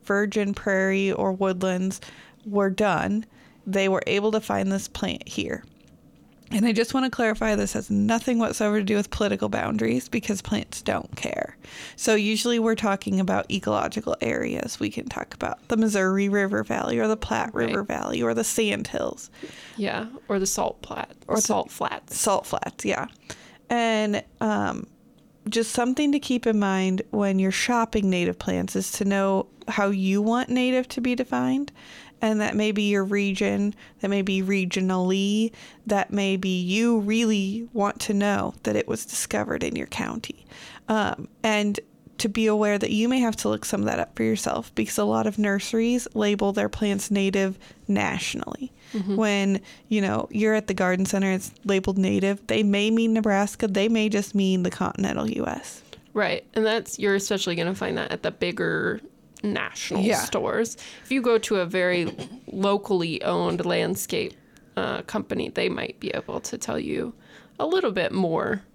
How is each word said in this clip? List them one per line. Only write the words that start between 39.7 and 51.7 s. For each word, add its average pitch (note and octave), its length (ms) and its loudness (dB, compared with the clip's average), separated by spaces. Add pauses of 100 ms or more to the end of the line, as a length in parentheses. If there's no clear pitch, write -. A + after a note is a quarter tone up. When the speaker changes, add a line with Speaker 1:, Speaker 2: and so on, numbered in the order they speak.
Speaker 1:
your - 120 -6
county. - 580 -8 (420)
Um, G#3+ 400 -2 (140)
and G#3 380 2 (400)
to A3 100 -2
be A3 160 0
aware G#3+ 320 4
that - 140 0
you G#3+ 180 2
may C4 100 2
have A3+ 180 2
to - 120 -2
look G#3+ 160 -2
some G3+ 140 -2
of G3+ 80 0
that - 100 0
up - 180 -4
for - 60 -4
yourself A3 540 0
because A3 240 -2
a G#3+ 60 2
lot A3 200 2
of G#3 140 0
nurseries A3+ 760 0
label G#3 400 2
their G#3 160 0
plants G3+ 400 -2
native G3 480 2 (300)
nationally. - 840 -2 (220)
Speaker 2:
Mm-hmm. G3 220 -2
Speaker 1:
When, G3 460 2 (260)
you G#3+ 140 2
know, F#3+ 280 0
you're G#3+ 240 2
at G#3+ 140 0
the G3+ 80 -2
garden F#3 320 2
center, F#3+ 240 2
it's F#3+ 200 -2 (140)
labeled F#3+ 320 2